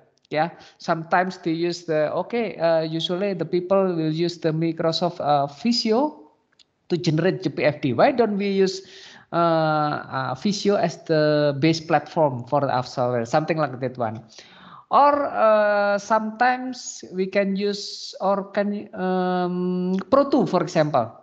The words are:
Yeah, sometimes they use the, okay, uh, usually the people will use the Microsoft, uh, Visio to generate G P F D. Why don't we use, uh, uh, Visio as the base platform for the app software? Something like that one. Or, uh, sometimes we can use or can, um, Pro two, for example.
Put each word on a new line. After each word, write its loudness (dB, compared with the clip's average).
Yeah, 0
sometimes 0
they -4
use -4
the, 0
okay, -6
uh, 2
usually -2
the -4
people 2
will 0
use -2
the 0
Microsoft, -2
uh, 2
Visio 0
to 2
generate 0
G -2
P -4
F 2
D. 0
Why 4
don't 0
we -2
use, 0
uh, -4
uh, 0
Visio 0
as 0
the 2
base 2
platform 0
for 2
the 0
app 0
software? -2
Something 0
like -2
that -6
one. -6
Or, 4
uh, 2
sometimes -2
we -2
can 0
use -6
or -2
can, -4
um, -2
Pro 4
two, 4
for 0
example. 0